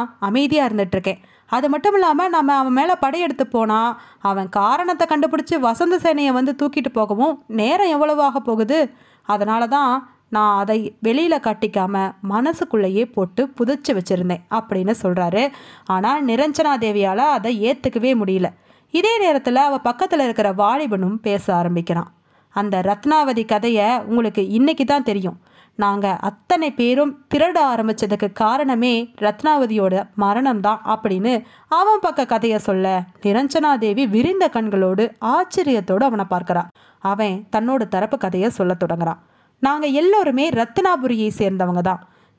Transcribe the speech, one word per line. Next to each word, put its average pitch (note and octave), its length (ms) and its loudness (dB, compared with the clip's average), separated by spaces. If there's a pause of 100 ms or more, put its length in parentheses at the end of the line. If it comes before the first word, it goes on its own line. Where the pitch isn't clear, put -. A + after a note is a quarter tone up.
(200)
அமைதியா C4+ 460 2
இருந்துட்டு G3+ 300 -2
இருக்கேன். F#3 240 -4 (260)
அது C4+ 220 0
மட்டும் F4 260 0
இல்லாம E4+ 340 2
நம்ம C#4+ 280 2
அவன் C4 160 0
மேல D#4 240 2
படையெடுத்து D4 500 -2
போனா A3 340 0 (400)
அவன் G3 280 -2
காரணத்தை D4 580 0
கண்டுபிடிச்சு D#4 520 0
வசந்த D#4 400 2
சேனையை D4 340 0
வந்து C4 240 0
தூக்கிட்டு C#4+ 360 -2
போகவும் A3 420 0 (140)
நேரம் D4 480 0
எவ்வளவு D4+ 260 2
ஆக C4+ 180 0
போகுது? A3+ 400 0 (480)
அதனால G#3+ 380 0
தான் C4 260 0 (360)
நான் G#3+ 300 2
அதை G3+ 180 0 (260)
வெளியில D4+ 360 2
காட்டிக்காம G3+ 640 -2 (280)
மனசுக்குள்ளேயே A3+ 840 0
போட்டு F#3+ 340 -2
புதைச்சு C#4 460 -2
வச்சிருந்தேன்" F3+ 580 -2
அப்படின்னு G#3 420 -2 (100)
சொல்றாரு. F3+ 400 0 (420)
ஆனா F#3+ 260 0 (120)
நிரஞ்சனா C#4+ 560 0
தேவியால G#3 420 0 (160)
அதை A3+ 160 -2 (100)
ஏத்துக்கவே B3 520 0
முடியல. F#3+ 340 0 (460)
இதே G4 240 2
நேரத்துல C#4 460 2
அவ C#4 200 0
பக்கத்துல C#4+ 420 0
இருக்கிற A3 260 0
வாலிபனும் G#3 680 0
பேச G3+ 220 -2 (100)
ஆரம்பிக்கிறான். F3 560 -2 (440)
"அந்த G3+ 260 -2
ரத்னாவதி A#3 640 0
கதைய A3 360 0 (240)
உங்களுக்கு A3 440 0
இன்னைக்கு C4+ 360 2
தான் C#4+ 240 0
தெரியும். G3 320 -4 (380)
நாங்க G3+ 280 0 (100)
அத்தனை D#4+ 580 -2
பேரும் C4 380 2 (160)
திருட E4 280 2 (160)
ஆரம்பிச்சதுக்கு A3 600 -2
காரணமே B3 600 0 (260)
ரத்னாவதியோட G#3 840 0 (100)
மரணம் G#3 460 0
தான்" G#3 240 0
அப்படின்னு G#3+ 500 -2 (340)
அவன் G4 360 2
பக்க D4+ 280 -2
கதைய A3+ 240 0
சொல்ல F#3+ 360 0 (300)
நிரஞ்சனா C#4 560 2
தேவி A3 280 0
விரிந்த D#4 460 2
கண்களோடு G3+ 540 0 (120)
ஆச்சரியத்தோடு C4 920 0
அவனை G#3 200 -2
பார்க்கறா. F3 340 -2 (400)
அவன் G3 320 -2 (160)
தன்னோட A3+ 360 0
தரப்பு G#3 280 -2
கதைய F#3 300 -2
சொல்ல F#3 380 -2
தொடங்குறான். E3+ 360 -2 (420)
நாங்க D4 240 0
எல்லாருமே D4+ 640 2
ரத்னாபுரியை B3 760 0 (120)
சேர்ந்தவங்க F#3 420 0
தான். F3+ 220 -2 (360)